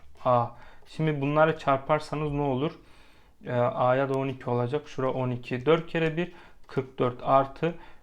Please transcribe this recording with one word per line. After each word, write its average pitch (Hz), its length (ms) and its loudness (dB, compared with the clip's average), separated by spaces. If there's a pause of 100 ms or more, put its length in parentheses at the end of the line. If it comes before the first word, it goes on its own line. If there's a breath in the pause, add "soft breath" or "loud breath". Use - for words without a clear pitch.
(260)
A. 120 220 4 (400 soft breath)
Şimdi 156 340 -2
bunları 156 380 4
çarparsanız 147 720 0
ne 143 100 0
olur? 143 300 0 (760 soft breath)
Ee, - 60 -6
A'ya 127 580 2
da 135 80 0
on 135 100 0
iki 131 220 -6
olacak. 123 380 0
Şura 131 240 -2
on 127 200 -2
iki. 123 340 -6
Dört 170 220 4
kere 160 300 0
bir, 175 140 -4 (360 soft breath)
kırk - 320 -6
dört, 123 240 0
artı 135 520 2 (280 soft breath)